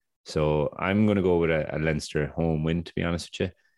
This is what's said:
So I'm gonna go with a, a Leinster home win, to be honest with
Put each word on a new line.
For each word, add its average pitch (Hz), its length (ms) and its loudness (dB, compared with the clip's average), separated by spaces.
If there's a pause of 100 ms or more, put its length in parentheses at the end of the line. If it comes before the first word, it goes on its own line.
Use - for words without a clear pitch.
(260)
So 76 520 0
I'm 98 280 2
gonna 101 160 4
go 87 160 4
with 82 140 2
a, 78 240 -2
a 78 40 -2
Leinster 78 480 -2
home 80 360 0
win, 85 200 0
to - 120 -18
be 90 80 -2
honest 85 360 -4
with 92 120 -2 (260)